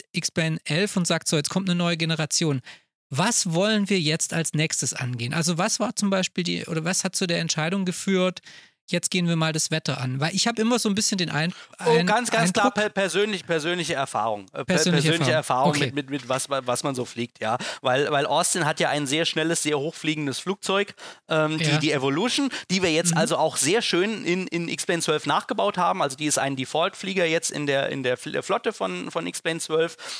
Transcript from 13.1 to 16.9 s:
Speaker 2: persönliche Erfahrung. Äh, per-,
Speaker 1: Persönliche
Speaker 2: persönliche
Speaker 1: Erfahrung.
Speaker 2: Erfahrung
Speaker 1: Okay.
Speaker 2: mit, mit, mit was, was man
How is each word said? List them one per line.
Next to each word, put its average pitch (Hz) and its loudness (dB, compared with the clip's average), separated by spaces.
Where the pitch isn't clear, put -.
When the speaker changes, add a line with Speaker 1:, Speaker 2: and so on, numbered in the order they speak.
Speaker 2:
persönliche 160 0
Erfahrung. 113 -2
Äh, - -10
per-, 139 -4
Speaker 1:
Persönliche 160 2
Speaker 2:
persönliche 165 2
Speaker 1:
Erfahrung. 143 2
Speaker 2:
Erfahrung 147 0
Speaker 1:
Okay. 143 0
Speaker 2:
mit, 127 -4
mit, 139 -6
mit 131 -6
was, 131 -2
was 127 -2
man 143 -2